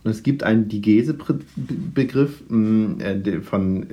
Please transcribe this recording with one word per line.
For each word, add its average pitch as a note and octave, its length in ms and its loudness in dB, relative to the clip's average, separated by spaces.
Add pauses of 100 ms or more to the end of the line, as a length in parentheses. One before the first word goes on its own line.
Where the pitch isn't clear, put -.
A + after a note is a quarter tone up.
Und A2 60 0
es G#2+ 140 -4
gibt C#3 200 0
einen A2 260 2
Diegese-Begriff, B2+ 1800 0
mm, A2 500 2
äh, G2 200 -4
de-, F2+ 220 -2
von F#2+ 500 -2